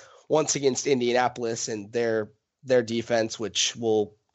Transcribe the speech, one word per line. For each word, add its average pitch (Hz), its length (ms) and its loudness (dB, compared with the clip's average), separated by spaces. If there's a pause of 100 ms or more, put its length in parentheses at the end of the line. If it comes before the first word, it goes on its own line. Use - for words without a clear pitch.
(300)
Once 151 260 2
against 135 300 0
Indianapolis 120 800 0
and 107 220 -8
their, 113 400 0 (320)
their 127 200 4
defense, 113 580 -2
which - 340 -2
we'll 110 400 0 (200)